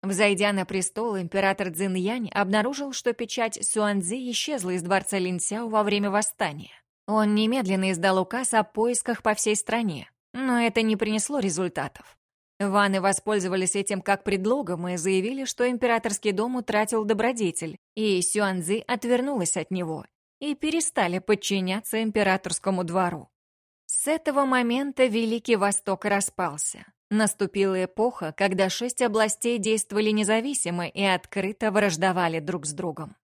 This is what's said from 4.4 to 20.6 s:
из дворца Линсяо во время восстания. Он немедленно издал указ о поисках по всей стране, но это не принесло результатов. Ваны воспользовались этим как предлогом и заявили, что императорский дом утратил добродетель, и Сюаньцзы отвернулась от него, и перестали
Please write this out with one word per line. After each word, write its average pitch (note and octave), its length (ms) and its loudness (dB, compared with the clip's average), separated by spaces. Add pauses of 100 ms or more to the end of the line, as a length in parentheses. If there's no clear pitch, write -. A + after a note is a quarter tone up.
из F3+ 120 -2
дворца F#3+ 340 0
Линсяо F#3 500 -2
во G#3+ 140 2
время G#3 300 0
восстания. F#3 720 -4 (240)
Он G#3 260 2
немедленно G#3 580 2
издал F#3+ 280 2
указ A#3 340 -2
о G#3+ 100 4
поисках A#3 600 -2
по G#3+ 100 2
всей G#3+ 220 0
стране, G#3+ 560 -4 (220)
но B3 260 0
это A#3 240 2
не A3 120 2
принесло G#3+ 440 0
результатов. E3+ 800 -4 (420)
Ваны G3 420 2
воспользовались F#3+ 760 0
этим G3 260 -2
как G3 220 0
предлогом F#3+ 640 0
и F3+ 100 -4
заявили, F#3+ 480 0
что B3 240 0
императорский A3+ 640 0
дом A3+ 240 -2
утратил G#3+ 480 0
добродетель, G#3 720 0 (180)
и G#3 260 2
Сюаньцзы F#3+ 680 0
отвернулась B3 680 0
от D#3+ 140 -6
него, E3 340 -4 (340)
и C#4+ 160 -4
перестали C#4+ 640 0